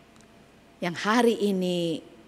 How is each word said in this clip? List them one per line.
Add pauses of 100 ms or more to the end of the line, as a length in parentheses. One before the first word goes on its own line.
(840)
yang
hari
ini (300)